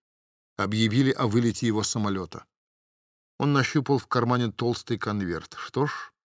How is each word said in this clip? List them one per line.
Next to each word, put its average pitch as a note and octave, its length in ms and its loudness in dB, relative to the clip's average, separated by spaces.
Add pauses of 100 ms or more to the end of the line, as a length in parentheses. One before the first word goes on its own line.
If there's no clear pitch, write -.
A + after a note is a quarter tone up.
(580)
объявили A2 540 2
о B2 160 0
вылете A#2 400 2
его G#2+ 160 0
самолёта. G2 640 -4 (920)
Он C#3+ 140 2
нащупал C#3 440 2
в - 100 -4
кармане A#2+ 440 2
толстый A#2+ 460 -4
конверт. F#2+ 600 -4
Что - 300 -2
ж, - 240 -10 (140)